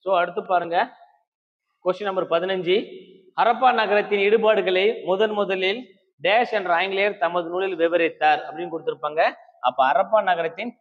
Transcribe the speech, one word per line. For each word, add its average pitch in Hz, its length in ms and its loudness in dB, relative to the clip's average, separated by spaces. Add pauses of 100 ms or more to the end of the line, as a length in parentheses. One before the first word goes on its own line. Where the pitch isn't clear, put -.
So, 190 40 -2 (100)
அடுத்து 180 300 -2
பாருங்க 175 260 0 (1080)
கொஸ்டின் 185 260 -2
number 185 220 -2
பதினஞ்சு. 180 440 0 (640)
ஹரப்பா 233 300 4 (120)
நகரத்தின் 208 440 0
இடிபாடுகளை 202 640 2 (220)
முதன் 214 280 0
முதலில் 190 440 -2 (400)
டேஷ் 214 360 2
என்ற 185 220 -2
ஆங்கிலேயர் 196 440 -2
தமது 175 300 -2
நூலில் 185 300 -4
விவரித்தார் 160 640 2
அப்படின்னு 156 260 -10
கொடுத்திருப்பாங்க. 156 480 -6 (460)
அப்ப 127 120 -2 (100)
ஹரப்பா 196 300 2 (120)
நகரத்தின் 175 500 -4